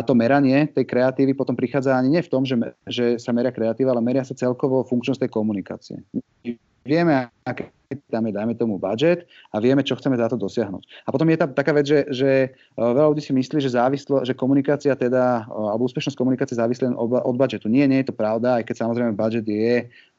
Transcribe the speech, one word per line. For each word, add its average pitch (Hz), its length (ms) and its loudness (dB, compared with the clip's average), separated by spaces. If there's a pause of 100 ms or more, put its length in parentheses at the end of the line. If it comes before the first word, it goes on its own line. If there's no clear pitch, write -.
to 139 80 2
meranie 135 580 4
tej 135 140 0
kreatívy 131 480 0
potom 131 240 -4
prichádza 131 400 0
ani 131 180 2
nie 175 80 2
v - 80 -20
tom, 131 140 0
že 131 100 -2
me-, 117 180 -2 (120)
že 120 320 0
sa 120 160 -6
meria 120 180 0
kreatíva, 120 400 0
ale 120 120 0
meria 127 200 0
sa 139 140 -12
celkovo 127 480 0
funkčnosť 123 400 -2
tej 123 80 -4
komunikácie. 107 640 -6 (160)
My - 420 -10 (300)
vieme, 147 420 2 (160)
aký - 240 -8 (420)
tam 113 200 -2
je, 104 40 -4
dajme 110 240 -4
tomu, 113 200 -2
budget 131 480 0 (280)
a 107 80 -4
vieme, 131 200 4
čo 135 160 -2
chceme 135 200 -2
za 117 120 0
to 127 80 -2
dosiahnuť. 98 680 -6
A - 40 0
potom 160 200 2
je 160 80 4
tam 156 160 0
taká 147 200 2
vec, 147 120 4
že, 139 240 4
že, 135 220 2 (220)
e, - 280 -12
veľa 135 320 4
ľudí 147 80 -4
si 143 120 -6
myslí, 131 280 0
že 135 120 0
závislo-, 131 520 0
že 127 120 -2
komunikácia 139 600 2
teda, 123 480 0
e, 113 80 -16
alebo 107 320 -2
úspešnosť 143 320 -6
komunikácie 127 400 -2
závisí 117 280 0
len 123 120 -2
od, 120 240 0
od 127 140 -2
budžetu. 120 340 0
Nie, 135 200 4
nie 135 160 2
je - 80 -6
to - 20 -20
pravda, 113 460 0
aj 110 80 -8
keď, 117 60 -6 (100)
samozrejme, 117 320 -2
budget 110 320 -2
je 117 400 0 (300)